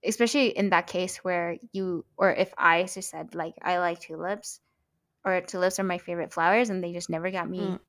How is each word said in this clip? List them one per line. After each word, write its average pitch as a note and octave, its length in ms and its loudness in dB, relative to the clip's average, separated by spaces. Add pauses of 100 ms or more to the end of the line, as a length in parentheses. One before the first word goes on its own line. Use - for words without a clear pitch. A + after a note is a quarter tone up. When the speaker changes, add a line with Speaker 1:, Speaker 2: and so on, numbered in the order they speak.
Speaker 1:
especially A#3 460 2
in G3 220 0
that E3+ 160 4
case F#3 360 -4
where E3+ 340 -2 (160)
you, F#3 320 -4 (120)
or F#3+ 160 4
if - 240 0
I E3+ 280 6
just F#3 240 -10
said, D#3+ 260 -12
like, E3 260 -6
"I F3+ 180 0
like E3+ 220 0
tulips," E3+ 600 -8 (640)
or, F#3 160 2
"Tulips F#3 380 0
are G3 40 0
my F3+ 160 -2
favorite E3+ 340 -6
flowers," G3+ 380 4
and F#3 120 -2
they F3 100 -6
just F3 160 -8
never E3 220 -2
got F3 180 -4
me F3+ 80 -6
Speaker 2:
Mm. F3+ 320 -4